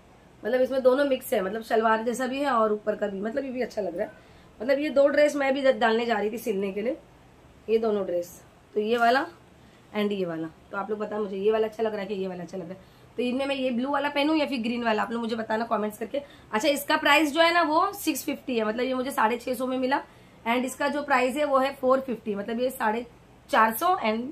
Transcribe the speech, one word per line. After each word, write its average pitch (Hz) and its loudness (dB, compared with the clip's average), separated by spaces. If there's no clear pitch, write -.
मतलब 247 2
इसमें 262 0
दोनों 262 4
mix 262 -2
है, 220 2
मतलब 208 -4
शलवार 220 2
जैसा 247 -2
भी 262 -4
है 285 0
और 220 4
ऊपर 208 -2
का 208 -2
भी, 196 -4
मतलब 226 -4
ये 262 -8
भी 247 -4
अच्छा 214 -4
लग 170 -4
रहा 202 -4
है। - -12
मतलब 269 2
ये 302 -2
दो 269 6
dress 294 4
मैं 269 2
भी 269 4
डालने 226 2
जा 220 0
रही 208 -2
थी 233 -6
सिलने 196 -4
के 202 -4
लिए, 269 -2
ये 220 4
दोनों 214 0
dress, 175 -2
तो 214 0
ये 220 0
वाला 247 4
and 208 0
ये 190 -2
वाला। 165 -6
तो 202 -8
आप 196 -6
लोग 214 -4
बताओ 208 -4
मुझे 196 -6
ये 196 0
वाला 220 2
अच्छा 220 -8
लग 214 -2
रहा 208 -6
है 190 -6
कि 208 -8
ये 190 -4
वाला 180 -10
अच्छा 180 -12
लग 170 -10
रहा 185 -12
है। - -20
तो 240 -2
इनमें 254 -2
मैं 277 -2
ये 262 -2
blue 247 -2
वाला 285 0
पहनूं 285 0
या 285 2
फिर 269 -4
green 240 -2
वाला, 214 2
आप 202 -6
लोग 233 -2
मुझे 233 -4
बताना 220 -2
comments 208 -4
करके। 269 -6
अच्छा, 220 0
इसका 285 2
price 302 4
जो 320 2
है 339 4
ना, 349 4
वो 330 2
सिक्स 302 -4
फिफ्टी 262 -4
है, 220 0
मतलब 214 -2
ये 254 -2
मुझे 254 -2
साढ़े 233 2
छह 254 -4
सौ 254 -4
में 254 -2
मिला। 262 0
And 240 2
इसका 285 -2
जो 285 -2
price 254 2
है, 302 0
वो 269 4
है 262 2
फ़ोर 262 2
फिफ्टी, 220 -6
मतलब 202 -4
ये 240 0
साढ़े 226 -2
चार 226 4
सौ 349 2
and 220 0